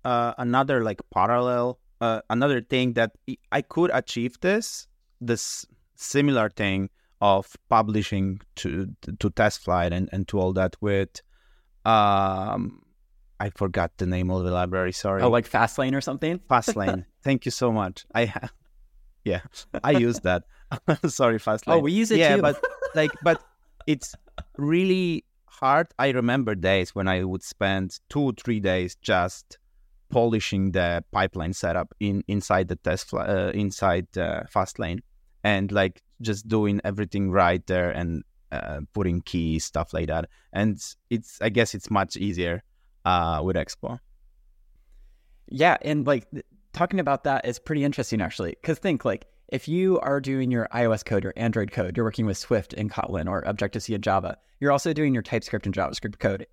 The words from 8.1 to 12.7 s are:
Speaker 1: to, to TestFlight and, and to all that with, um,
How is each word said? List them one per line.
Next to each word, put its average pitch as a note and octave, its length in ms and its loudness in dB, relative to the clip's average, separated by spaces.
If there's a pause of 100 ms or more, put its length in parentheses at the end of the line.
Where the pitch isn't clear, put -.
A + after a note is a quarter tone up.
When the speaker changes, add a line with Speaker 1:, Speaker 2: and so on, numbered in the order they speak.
Speaker 1:
to, F#2+ 360 -4 (100)
to - 280 -2
TestFlight F2+ 600 2
and, F2+ 180 -2
and F#2+ 160 -4
to G2+ 140 -2
all F#2 140 2
that F#2 260 0
with, G2 420 -2 (600)
um, G2+ 1000 2 (560)